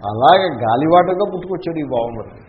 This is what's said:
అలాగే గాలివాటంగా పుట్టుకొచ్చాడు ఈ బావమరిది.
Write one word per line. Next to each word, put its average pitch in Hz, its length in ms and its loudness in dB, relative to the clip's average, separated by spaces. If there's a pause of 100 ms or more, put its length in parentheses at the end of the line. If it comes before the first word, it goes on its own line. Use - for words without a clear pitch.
అలాగే 160 400 4
గాలివాటంగా 160 840 2
పుట్టుకొచ్చాడు 175 460 -8
ఈ 151 40 -6
బావమరిది. 117 680 -8